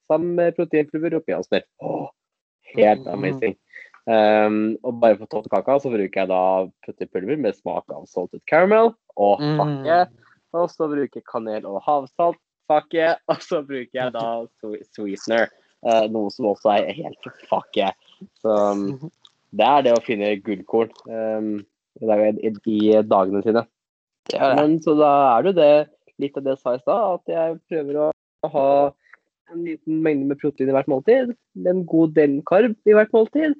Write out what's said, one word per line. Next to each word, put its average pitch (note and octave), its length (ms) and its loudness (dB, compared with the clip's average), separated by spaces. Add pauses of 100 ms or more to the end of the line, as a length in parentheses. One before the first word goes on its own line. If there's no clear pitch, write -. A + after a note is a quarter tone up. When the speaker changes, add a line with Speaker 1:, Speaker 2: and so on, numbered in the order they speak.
Speaker 1:
Sammen E3+ 280 -2
med E3+ 200 0
proteinpulver D#3+ 640 -2
og D#3 80 -6
peanøttsmør. - 380 -4 (180)
Åh, - 280 -8 (680)
helt G#2 300 2
Speaker 2:
Mm. F2 80 -10
Speaker 1:
amazing. F#2+ 420 -4 (520)
Ehm, G#2+ 760 2
og A#2+ 160 -6
bare A2+ 180 6
på G#2+ 100 -16
toppen G#2+ 240 -8
av G2 120 0
kaka C3+ 180 2
så C#3 80 -6
bruker G2 320 -2
jeg F#2 80 -4
da F#2 380 0 (180)
proteinpulver G#2+ 540 -8
med G#2+ 160 -2
smak - 340 -10
av D2 160 -14
salted - 400 -10
caramel. G#3+ 480 4 (240)
Åh, G2+ 200 4 (200)
fuck D3+ 100 -2
Speaker 2:
Mm. C#3 180 -6
Speaker 1:
yeah. F3 200 2 (480)
Og E3+ 160 -2
så D#3+ 180 -6
bruker C#3+ 280 -4
jeg A#2+ 100 -16
kanel A2 400 -8
og G2 180 -8
havsalt. D3+ 540 -2 (320)
Fuck D3+ 240 0
yeah. E3 220 0 (120)
Og D#3 140 0
så D3+ 240 -6
bruker C3 280 -10
jeg B2+ 200 -4
da A#2 320 -6 (160)
swe-, G#2+ 220 -12 (120)
sweetener. G#2+ 540 -2 (340)
Eh, A2+ 240 2
noe A2 240 -4
som B2+ 140 -6
også G#2 320 0
er F#2 160 -2
helt D#3 240 -12 (320)
fuck - 280 -4
yeah. F#2+ 140 0 (500)
Så, A2+ 80 -2 (220)
um, A2+ 400 -6 (140)
Speaker 2:
<laughs> - 280 -20
Speaker 1:
det G#2+ 120 2
er C#3+ 180 4
det A#2+ 100 4
å A#2 100 2
finne G#2 380 -2
gullkorn, A2 480 -2 (200)
ehm, A2 560 -6 (360)
i A#2+ 40 -6
dag, G#2+ 320 2
i, A2+ 100 -4 (180)
i G#2+ 380 4
dagene G2+ 400 0
sine. A2+ 220 0 (640)
Speaker 2:
Det - 100 -6
er C#3 160 2
det. D3 60 2
Speaker 1:
Men D#3 180 2
så D#3+ 180 0
da C#3+ 400 4
er B2 60 2
det F#3+ 120 0
det, D3 340 4 (300)
litt C#3 180 -6
av C#3 60 -10
det C3+ 120 -2
jeg - 40 -16
sa B2 140 -4
i B2+ 60 -4
stad, F#3 400 -2
at - 80 -20
jeg E3 320 -4 (100)
prøver D3 260 -6
å D3+ 160 0 (380)
ha C#3 420 2 (600)
en E3+ 120 -10
liten D#3+ 380 -4
mengde D3 240 0
med C#3 140 -4
protein C3+ 300 -2
i C3+ 40 0
hvert C3+ 140 0
måltid, A#3 480 0 (300)
en F3+ 200 0
god E3 300 2
del D3 280 4
karb G#3+ 320 2 (100)
i G#3 80 6
hvert G#3+ 200 4
måltid, C#4+ 460 2